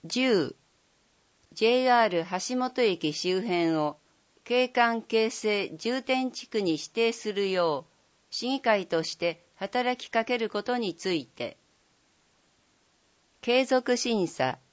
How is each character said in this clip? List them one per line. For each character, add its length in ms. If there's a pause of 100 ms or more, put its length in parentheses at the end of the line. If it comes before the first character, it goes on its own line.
十、 500 (1040)
ジ 80
ェ 160
イ 80
ア 120
ー 60
ル 160
橋 320
本 260
駅 300
周 300
辺 300
を 240 (480)
景 240
観 340
形 260
成 420
重 320
点 280
地 160
区 140
に 120
指 120
定 280
す 200
る 180
よ 400
う、 20 (380)
市 180
議 120
会 260
と 160
し 140
て 280 (120)
働 400
き 120
か 160
け 140
る 120
こ 120
と 140
に 180
つ 180
い 140
て。 300 (1800)
継 240
続 320
審 320
査。 320 (120)